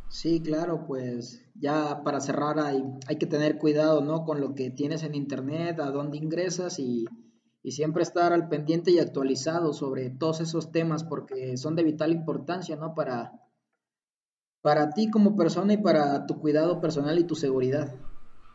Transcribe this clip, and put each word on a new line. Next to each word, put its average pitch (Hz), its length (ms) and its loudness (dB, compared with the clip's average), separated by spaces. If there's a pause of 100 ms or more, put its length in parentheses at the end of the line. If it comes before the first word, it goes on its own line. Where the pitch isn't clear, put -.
Sí, 165 340 0
claro, 160 460 -2
pues 123 560 -6 (100)
ya 143 480 -2
para 139 160 0
cerrar 143 400 0
hay, 143 240 0 (240)
hay 151 120 -4
que - 80 0
tener 151 320 2
cuidado, 156 420 4
¿no? 156 240 0
Con 151 160 -2
lo 135 160 -2
que 131 140 -4
tienes 156 340 -4
en 143 100 -4
internet, 143 640 -4
a 143 140 -2
dónde 147 240 -2
ingresas 170 640 -2
y, 120 280 -2 (580)
y 131 80 -6
siempre 156 320 0
estar 175 280 2
al 170 160 2
pendiente 160 440 2
y 170 80 8
actualizado 147 720 0
sobre 131 380 -4
todos 160 300 -2
esos 160 300 -2
temas 160 320 0
porque - 540 -6
son 156 180 -2
de 170 80 2
vital 156 300 2
importancia, 165 640 -4
¿no? 160 180 -6
Para, 127 380 -4 (1300)
para 151 280 4
ti 214 200 0
como 208 240 6
persona 175 380 2
y 208 60 4
para 147 480 2
tu - 120 -4
cuidado 156 420 2
personal 151 380 0
y 170 60 6
tu 165 100 -4
seguridad. 131 600 0 (580)